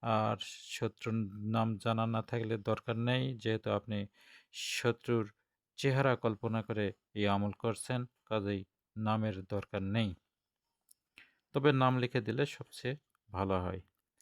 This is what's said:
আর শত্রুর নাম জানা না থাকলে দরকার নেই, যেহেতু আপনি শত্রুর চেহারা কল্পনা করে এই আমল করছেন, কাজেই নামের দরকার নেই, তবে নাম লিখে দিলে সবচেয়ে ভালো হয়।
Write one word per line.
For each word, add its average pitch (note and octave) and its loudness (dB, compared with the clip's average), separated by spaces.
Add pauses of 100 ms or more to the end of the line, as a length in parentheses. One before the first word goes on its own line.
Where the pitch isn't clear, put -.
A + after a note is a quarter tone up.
আর G#2+ 2 (400)
শত্রুর A2+ -4 (240)
নাম A2 0
জানা A2+ 0
না A2+ 0
থাকলে A2+ -2
দরকার A2 -2
নেই, B2+ 0
যেহেতু A2 -2
আপনি G#2 -2 (460)
শত্রুর A#2 0 (440)
চেহারা C3+ 4
কল্পনা A2 0
করে G#2 0 (220)
এই G#2 2
আমল G2+ 2
করছেন, A#2 -2 (240)
কাজেই G2+ -2 (320)
নামের G#2+ 0
দরকার G2+ -4
নেই, G2 0 (1400)
তবে C#3+ 4
নাম C3 4
লিখে B2+ 0
দিলে A#2 0
সবচেয়ে - -8 (340)
ভালো F#2+ 2
হয়। F2+ -4 (420)